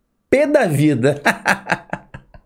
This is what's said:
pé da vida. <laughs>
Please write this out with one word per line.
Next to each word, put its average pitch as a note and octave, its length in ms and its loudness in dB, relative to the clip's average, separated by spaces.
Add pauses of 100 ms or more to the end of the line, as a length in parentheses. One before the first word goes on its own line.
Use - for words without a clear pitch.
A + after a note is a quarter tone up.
(300)
pé C#4+ 160 2
da C#4+ 200 2
vida. C#3+ 560 0
<laughs> - 760 -4 (480)